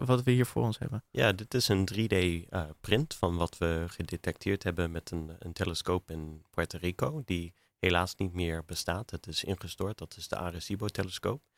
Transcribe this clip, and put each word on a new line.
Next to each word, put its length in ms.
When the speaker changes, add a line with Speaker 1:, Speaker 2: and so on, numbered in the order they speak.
Speaker 1:
wat 180
we 80
hier 160
voor 160
ons 160
hebben? 320
Speaker 2:
Ja, 220
dit 220
is 140
een 160
drie 240
D, 40
eh, 120
print 340
van 220
wat 220
we 300
gedetecteerd 760
hebben 280
met 200
een, 280
een 140
telescoop 580
in 400
Puerto 300
Rico, 440
die 300
helaas 380
niet 160
meer 320
bestaat. 460
Het 160
is 180
ingestort. 540
Dat 180
is 120
de 80
Arecibo-telescoop. 1040